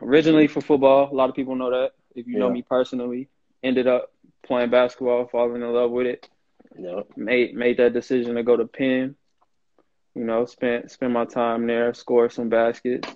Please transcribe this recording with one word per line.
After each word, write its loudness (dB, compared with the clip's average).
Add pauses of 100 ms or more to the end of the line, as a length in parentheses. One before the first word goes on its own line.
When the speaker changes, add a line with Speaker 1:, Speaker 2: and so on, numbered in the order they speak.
Speaker 1:
originally 4
for -6
football. 4
A -6
lot 2
of -10
people -6
know -4
that. -2 (240)
If -12
you -6
know 0
Speaker 2:
Yeah. -2
Speaker 1:
me -6
personally, -4 (320)
ended 0
up 0 (300)
playing -2
basketball, 2
falling -2
in -6
love 0
with -2
it. -8 (480)
Speaker 2:
Yep. -10
Speaker 1:
Made, 0
made 0
that 4
decision -2
to -2
go 2
to -2
Penn. -4 (1000)
You -8
know, -2
spent, -6
spent -6
my 0
time -2
there, 0
scored 0
some -6
baskets. -2